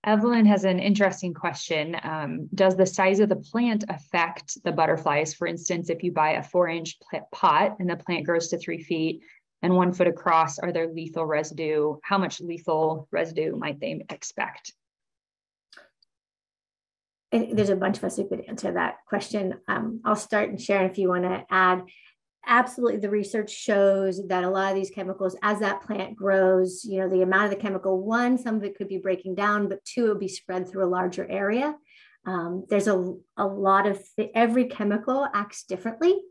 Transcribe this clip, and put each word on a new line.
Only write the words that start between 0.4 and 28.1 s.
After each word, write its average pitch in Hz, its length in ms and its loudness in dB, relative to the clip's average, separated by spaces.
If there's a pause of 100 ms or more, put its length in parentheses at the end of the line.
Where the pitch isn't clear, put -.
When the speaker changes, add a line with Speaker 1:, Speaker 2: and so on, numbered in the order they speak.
Speaker 1:
has 196 180 6
an 185 140 2
interesting 190 560 2
question. 160 680 -4
Um, 156 520 -6
does 190 220 4
the 185 100 6
size 190 340 2
of 214 80 6
the 202 80 2
plant 226 540 -2
affect - 760 -4
the 170 80 0
butterflies? 160 640 2
For 170 120 -4
instance, 170 440 -4
if 165 120 -4
you 175 100 -2
buy 156 180 2
a - 120 -2
four-inch 165 580 0
pl-, - 300 -10
pot 185 480 2
and 180 120 -2
the 175 60 -2
plant 170 280 -4
grows 165 240 0
to 170 100 -4
three 160 240 -8
feet 160 380 -4 (400)
and 180 160 2
one 180 160 4
foot 180 140 2
across, 165 540 2
are 175 120 -4
there 165 160 -2
lethal 165 380 -6
residue? 151 760 -2
How 202 140 0
much 185 240 -2
lethal 160 720 -2
residue 160 440 -2
might 151 260 -6
they 156 280 -6
expect? - 640 -10 (2500)
Speaker 2:
I 233 100 2
think 220 160 -2
there's 202 120 4
a 190 80 2
bunch 190 220 0
of - 60 -8
us - 120 -4
who 196 100 -2
could - 220 -6
answer - 240 -6
that 175 340 -2
question. 196 500 -4 (120)
Um, 226 380 -4
I'll 214 100 4
start, 208 320 -2
and 190 100 -8
Sharon, 190 320 2
if 190 60 -10
you 190 140 0
wanna 180 400 -2
add. 185 320 4 (680)
Absolutely, 240 500 2
the 202 100 -2
research 208 400 -2
shows 196 760 2
that 180 160 0
a 185 40 0
lot 196 220 0
of 190 40 0
these 190 140 -2
chemicals, 185 540 -6
as 208 160 0
that 196 240 -2
plant 208 340 -6
grows, 185 680 2
you 196 160 -6
know, 190 80 -2
the 185 140 2
amount 185 240 4
of 202 60 0
the 196 60 -2
chemical, 190 440 -2
one, 240 380 2